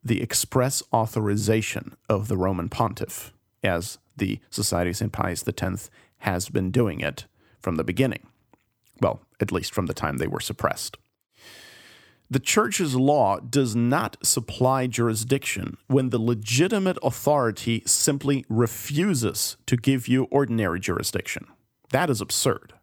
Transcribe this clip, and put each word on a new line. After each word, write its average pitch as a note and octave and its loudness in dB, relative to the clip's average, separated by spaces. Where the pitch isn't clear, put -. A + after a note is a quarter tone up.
the A#2 0
express - 0
authorization A2 0
of G#2 0
the G#2+ 0
Roman F#2 0
pontiff, - -4
as F#2 -2
the G#2 -2
Society F2+ 0
of G2+ -4
Saint G2 -2
Pius F2+ -4
the G2+ -2
tenth - -4
has F#2 -2
been F#2+ 0
doing G2 0
it D2 -6
from F2+ -2
the D#2 -2
beginning. A2 -2
Well, - 0
at G#2 -2
least - -4
from F#2+ 0
the - -4
time C#2+ -4
they - -2
were - -6
suppressed. - -4
The C3 0
Church's F#3 0
law B2+ 4
does A#2+ 0
not A#2+ 0
supply B2+ 2
jurisdiction A#2 -2
when C3 4
the A#2+ 0
legitimate B2 2
authority B2 0
simply C#3 2
refuses A#2+ 0
to B2+ 4
give B2+ 2
you C3 4
ordinary A2 2
jurisdiction. - -4
That D3+ 2
is G#2+ 0
absurd. - -2